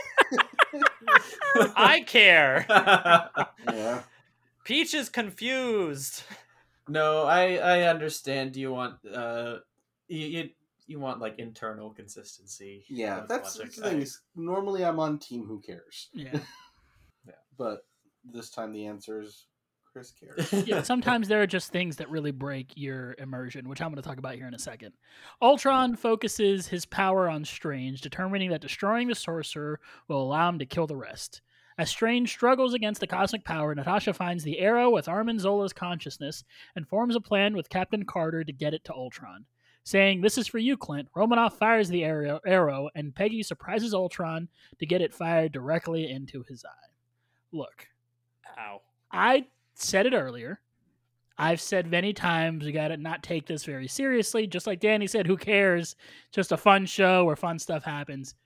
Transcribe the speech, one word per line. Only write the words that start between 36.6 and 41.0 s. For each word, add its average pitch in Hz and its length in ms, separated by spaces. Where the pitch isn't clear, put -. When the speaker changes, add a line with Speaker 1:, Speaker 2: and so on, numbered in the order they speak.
Speaker 4:
and 165 140
forms 233 260
a 233 60
plan 208 340
with 175 160
Captain 190 340
Carter 165 380
to 151 100
get 147 220
it 160 120
to 165 80
Ultron. 120 500
Saying, 196 380
"This 208 160
is 233 100
for 233 100
you, 240 180
Clint," 143 380